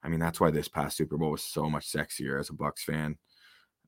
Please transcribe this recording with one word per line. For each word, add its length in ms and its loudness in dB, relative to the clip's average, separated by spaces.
I 60 -6
mean, 120 2
that's 180 2
why 120 8
this 180 0
past 300 -2
Super 180 0
Bowl 140 2
was 120 -2
so 260 -2
much 220 -2
sexier 480 -2
as 120 -4
a 20 -10
Bucs 280 -4
fan. 360 -2